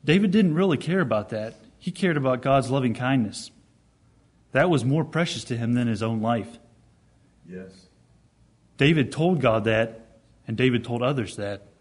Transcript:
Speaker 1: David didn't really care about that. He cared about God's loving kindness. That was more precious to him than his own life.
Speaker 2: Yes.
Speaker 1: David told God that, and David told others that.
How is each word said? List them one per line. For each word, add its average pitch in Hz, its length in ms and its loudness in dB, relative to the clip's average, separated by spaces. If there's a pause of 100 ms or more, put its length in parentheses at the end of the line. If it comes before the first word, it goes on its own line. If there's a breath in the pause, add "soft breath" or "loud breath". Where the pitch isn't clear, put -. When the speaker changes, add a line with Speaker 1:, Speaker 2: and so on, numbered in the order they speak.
Speaker 1:
David 190 280 2
didn't 185 240 2
really 175 220 2
care 180 220 -2
about 110 300 -2
that. 110 260 -8 (220)
He - 140 -8
cared 175 260 0
about 127 240 0
God's 135 300 2
loving 127 220 0
kindness. 123 580 -2 (1000)
That 156 180 2
was 135 140 2
more 147 220 0
precious 156 400 -4
to 117 120 -6
him 117 160 -2
than 120 140 0
his 110 160 -2
own 110 180 -2
life. 113 380 -2 (880)
Speaker 2:
Yes. - 400 -18 (920)
Speaker 1:
David 143 340 4
told 165 300 0
God 113 240 4
that, 113 540 -2 (280)
and 117 100 -6
David 123 260 2
told 120 180 -6
others 123 360 -2
that. 101 300 -8 (140)